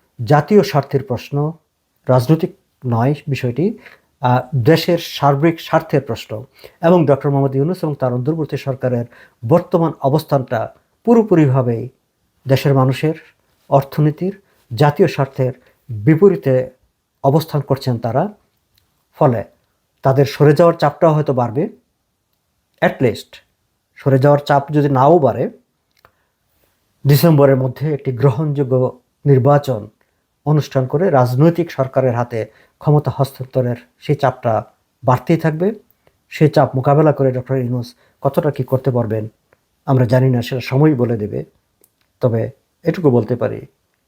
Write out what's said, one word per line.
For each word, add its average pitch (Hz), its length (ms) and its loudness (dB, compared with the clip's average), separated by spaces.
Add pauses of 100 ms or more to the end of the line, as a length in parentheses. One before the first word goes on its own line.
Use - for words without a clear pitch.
(260)
জাতীয় 151 380 4
স্বার্থের 139 400 -2
প্রশ্ন, 143 500 -6 (560)
রাজনৈতিক 151 460 0 (300)
নয় 123 300 0 (120)
বিষয়টি, 135 500 -4 (440)
আহ, 123 200 2 (140)
দেশের 156 420 2
সার্বিক 143 640 -2
স্বার্থের 160 400 -2
প্রশ্ন 113 420 -10 (380)
এবং 170 240 4
ডক্টর 143 240 0
মোহাম্মদ 139 260 0
ইউনূস 160 280 -2
এবং 151 120 -4
তার 127 180 -4
অন্তর্বর্তী 143 440 -4
সরকারের 123 480 -4 (420)
বর্তমান 165 540 0
অবস্থানটা 135 720 -2 (300)
পুরোপুরিভাবেই 135 840 2 (580)
দেশের 135 260 2
মানুষের, 135 400 0 (560)
অর্থনীতির, 151 720 -2 (340)
জাতীয় 147 320 2
স্বার্থের 131 460 -4 (360)
বিপরীতে 135 800 2 (540)
অবস্থান 147 380 0
করছেন 127 360 -4
তারা। 131 360 -4 (840)
ফলে 120 280 2 (580)
তাদের 135 240 2
সরে 147 280 2
যাওয়ার 165 220 4
চাপটাও 156 380 0
হয়তো 147 200 -2
বাড়বে, 127 360 -2 (1120)
at 180 220 0
least - 340 -4 (580)
সরে 135 240 2
যাওয়ার 143 200 4
চাপ 143 320 -2
যদি 147 180 0
নাও 139 300 4
বাড়ে, 131 300 0 (1600)
ডিসেম্বরের 143 480 4
মধ্যে 131 380 -4
একটি 139 180 -6
গ্রহণযোগ্য 131 880 -2 (260)
নির্বাচন 135 600 2 (580)
অনুষ্ঠান 139 420 0
করে 165 220 0
রাজনৈতিক 147 600 2
সরকারের 127 440 -2
হাতে 120 300 -6 (340)
ক্ষমতা 147 360 0
হস্তান্তরের 127 600 -4 (240)
সেই 147 160 -4
চাপটা 120 480 -2 (400)
বাড়তেই 127 340 0
থাকবে। 165 380 -4 (540)
সেই 151 200 2
চাপ 139 260 0
মোকাবেলা 143 360 2
করে 135 200 0
ডক্টর 127 240 -6
ইউনূস 123 400 -6 (260)
কতটা 139 300 -2
কী 131 120 -6
করতে 131 280 -2
পারবেন 110 360 -4 (580)
আমরা 127 200 2
জানি 127 240 2
না, 120 120 0
সেটা 123 200 -6
সময়ই 147 320 2
বলে 120 240 -2
দেবে। 110 260 -6 (760)
তবে 113 320 -2 (320)
এটুকু 160 260 0
বলতে 120 260 0
পারি, 110 300 -6 (420)